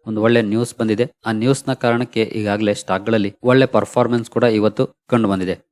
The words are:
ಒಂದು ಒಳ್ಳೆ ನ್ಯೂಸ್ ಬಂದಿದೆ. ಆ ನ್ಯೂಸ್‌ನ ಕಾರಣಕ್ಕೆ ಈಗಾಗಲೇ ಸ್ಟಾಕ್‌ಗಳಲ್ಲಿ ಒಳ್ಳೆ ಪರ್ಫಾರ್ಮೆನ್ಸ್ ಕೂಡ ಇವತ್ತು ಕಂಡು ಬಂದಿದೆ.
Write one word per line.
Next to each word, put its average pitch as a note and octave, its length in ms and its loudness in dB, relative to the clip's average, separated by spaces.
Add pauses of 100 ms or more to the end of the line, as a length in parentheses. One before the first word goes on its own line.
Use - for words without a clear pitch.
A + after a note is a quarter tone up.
ಒಂದು G#2+ 160 -4
ಒಳ್ಳೆ A#2 200 4
ನ್ಯೂಸ್ A2 380 -2
ಬಂದಿದೆ. A2 300 0 (160)
ಆ A2+ 60 -2
ನ್ಯೂಸ್‌ನ B2+ 400 0
ಕಾರಣಕ್ಕೆ A#2+ 500 -2
ಈಗಾಗಲೇ G#2 520 -2
ಸ್ಟಾಕ್‌ಗಳಲ್ಲಿ G2+ 680 -2
ಒಳ್ಳೆ C3 240 4
ಪರ್ಫಾರ್ಮೆನ್ಸ್ A#2 640 0
ಕೂಡ A2+ 140 0
ಇವತ್ತು G#2+ 420 2 (220)
ಕಂಡು A2+ 200 2
ಬಂದಿದೆ. F#2 300 -2 (140)